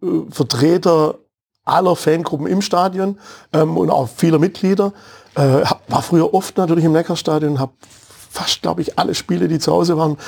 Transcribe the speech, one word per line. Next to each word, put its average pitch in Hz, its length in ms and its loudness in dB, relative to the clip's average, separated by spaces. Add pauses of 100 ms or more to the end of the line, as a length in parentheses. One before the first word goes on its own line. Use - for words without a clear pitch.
(300)
Vertreter 160 880 2 (460)
aller 175 300 2
Fangruppen 160 540 -2
im 185 140 0
Stadion, 190 560 -2 (340)
ähm, 156 240 2
und 175 140 0
auch 131 180 0
vieler 160 320 2
Mitglieder. 190 520 0 (440)
Äh, 139 280 2
hab, - 240 -4
war 127 140 0
früher 165 320 2
oft 190 240 -2
natürlich 165 260 2
im 160 80 4
Neckarstadion, 156 680 -2
hab 135 140 -6 (540)
fast, - 320 -6
glaub 170 200 -2
ich, - 180 -6
alle 170 160 0
Spiele, 175 340 -2
die 156 100 0
zu 156 140 0
Hause 170 240 2
waren, 151 320 0